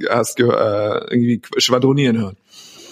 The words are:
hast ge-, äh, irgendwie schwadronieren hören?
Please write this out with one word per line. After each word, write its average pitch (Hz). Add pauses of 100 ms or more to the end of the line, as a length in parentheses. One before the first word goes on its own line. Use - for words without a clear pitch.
hast 113
ge-, 120
äh, 104
irgendwie 120 (160)
schwadronieren 127
hören? 98 (540)